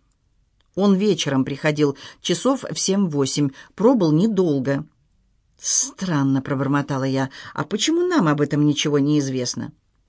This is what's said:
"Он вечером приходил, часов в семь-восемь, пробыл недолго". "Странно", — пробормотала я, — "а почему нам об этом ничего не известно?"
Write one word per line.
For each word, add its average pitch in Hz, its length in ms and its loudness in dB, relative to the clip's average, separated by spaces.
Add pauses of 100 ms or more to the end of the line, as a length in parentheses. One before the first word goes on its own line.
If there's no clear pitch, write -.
(760)
"Он 196 220 4
вечером 151 480 0
приходил, 143 520 0 (240)
часов 247 480 -2
в - 80 -10
семь-восемь, 147 760 0 (260)
пробыл 202 340 2
недолго". 151 760 0 (720)
"Странно", — 139 840 -2
пробормотала 139 640 -2
я, — 135 260 -2 (240)
"а - 80 -4
почему 320 440 0
нам 320 200 2
об 147 140 2
этом 147 260 2
ничего 147 320 0
не 147 220 2
известно?" 127 520 -6 (360)